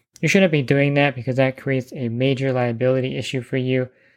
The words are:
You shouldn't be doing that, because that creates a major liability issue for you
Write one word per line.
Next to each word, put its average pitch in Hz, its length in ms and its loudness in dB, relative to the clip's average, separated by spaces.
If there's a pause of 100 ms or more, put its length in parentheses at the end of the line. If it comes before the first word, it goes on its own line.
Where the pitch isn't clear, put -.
(220)
You 156 80 0
shouldn't 190 240 4
be 147 80 2
doing 143 320 2
that, 143 220 2
because 120 200 -4
that 131 220 2
creates 131 340 -4
a 127 160 -6
major 131 460 0
liability 127 640 0
issue 131 240 -6
for 135 160 -6
you 127 320 0 (280)